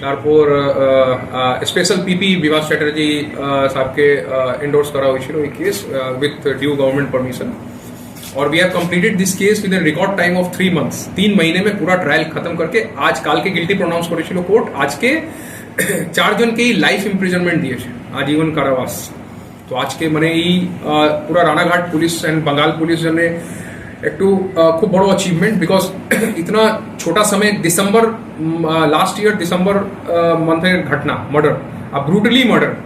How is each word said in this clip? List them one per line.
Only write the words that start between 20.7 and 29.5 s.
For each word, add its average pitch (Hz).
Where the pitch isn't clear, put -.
আহ, 151
পুরা 165
রানাঘাট 175
পুলিশ 160
and 156
বাঙ্গাল 147
পুলিশ 160
জন্য 165
একটু, 190
আহ, 165
খুব 214
বড় 190
অ্যাচিভমেন্ট, 185
because 190
<clears throat> 214
ইতনা 202
ছোটা 208
সময়, 208
ডিসেম্বর, 196
উম, 165
আহ, 156
লাস্ট 170
ইয়ার 208
ডিসেম্বর, 185